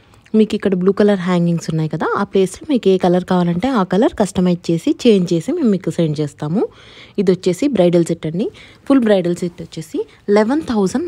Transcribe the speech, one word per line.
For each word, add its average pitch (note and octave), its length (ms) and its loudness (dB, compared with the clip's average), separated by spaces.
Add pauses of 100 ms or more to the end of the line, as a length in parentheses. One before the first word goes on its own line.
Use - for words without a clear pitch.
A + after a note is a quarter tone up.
(380)
మీకు A3 200 2
ఇక్కడ F#3+ 240 0
బ్లూ F#3+ 180 2
కలర్ G#3 260 4
హ్యాంగింగ్స్ E3+ 460 0
ఉన్నాయి D#3 220 -2
కదా, D#3+ 120 -4 (140)
ఆ - 100 -2
ప్లేస్లో F#3+ 400 -2
మీకు A#3 220 0
ఏ - 20 4 (100)
కలర్ F3+ 280 2
కావాలంటే F3 380 0 (100)
ఆ - 20 2 (100)
కలర్ A#3 280 0
కస్టమైజ్ F3+ 500 0
చేసి, E3+ 220 0 (120)
చేంజ్ G3 280 4
చేసి E3+ 260 -2
మేము B3+ 160 0
మీకు F3 240 -4
సెండ్ D3+ 240 0
చేస్తాము. D3+ 400 -4 (600)
ఇది F#3 120 -2
వచ్చేసి F#3 420 -2
బ్రైడల్ F3 360 4
సెట్ E3 180 -8
అండి. G3 180 -4 (400)
ఫుల్ C4+ 200 4
బ్రైడల్ F3 340 2
సెట్ F3 240 -8
వచ్చేసి E3 340 -10 (380)
లెవెన్ C4 340 0
థౌజండ్ G#3+ 360 -2